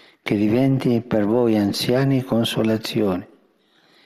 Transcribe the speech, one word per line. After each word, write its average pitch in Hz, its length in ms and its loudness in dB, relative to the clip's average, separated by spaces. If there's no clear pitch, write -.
che - 140 -2
diventi 123 680 2
per 107 240 -2
voi 113 320 2
anziani 123 680 0
consolazione, 110 1040 -2